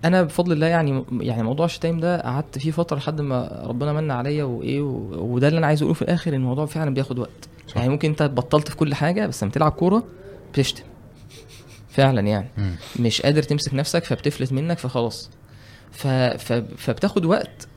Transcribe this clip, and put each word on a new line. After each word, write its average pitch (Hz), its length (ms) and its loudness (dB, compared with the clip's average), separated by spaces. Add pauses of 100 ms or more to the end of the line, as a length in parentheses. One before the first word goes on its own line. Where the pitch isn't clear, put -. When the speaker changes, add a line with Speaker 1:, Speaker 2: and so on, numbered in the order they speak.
Speaker 1:
أنا 180 180 6
بفضل 175 300 0
الله 156 140 2
يعني، 156 460 2
يعني 117 300 -2
موضوع 139 240 0
الشتايم 165 340 -2
ده 170 200 0
قعدت 131 380 -4
فيه 143 120 -2
فترة 165 260 0
لحد 151 240 -4
ما 127 460 -2
ربنا 127 260 -2
من 151 180 0
عليا 143 340 -2
وإيه، 131 360 -2
و-، 131 380 -4
وده 123 300 2
اللي 160 100 4
أنا 160 80 2
عايز 151 160 4
أقوله 156 120 4
في - 80 -2
الآخر، 170 280 0
إن 143 60 0
الموضوع 131 300 0
فعلا 151 280 -2
بياخد 131 240 -2
وقت. - 300 -8 (200)
Speaker 2:
صح. - 80 -6
Speaker 1:
يعني 120 120 2
ممكن 147 200 2
أنت 151 140 0
بطلت 139 460 2
في - 80 -10
كل 147 180 0
حاجة، 180 320 0
بس - 160 -4
لما 208 100 -2
تلعب 151 200 2
كورة 196 320 2 (480)
بتشتم. - 300 0 (1040)
فعلا 135 320 4
يعني. 101 280 0 (100)
Speaker 2:
مم. 95 160 -2 (260)
Speaker 1:
مش 117 220 2
قادر 147 200 4
تمسك 147 320 -2
نفسك 151 300 0
فبتفلت 135 480 -2
منك 160 260 0
فخلاص. 120 520 -4 (640)
ف-، - 140 -6
ف-، 127 580 0 (120)
فبتاخد 175 480 0
وقت - 520 -2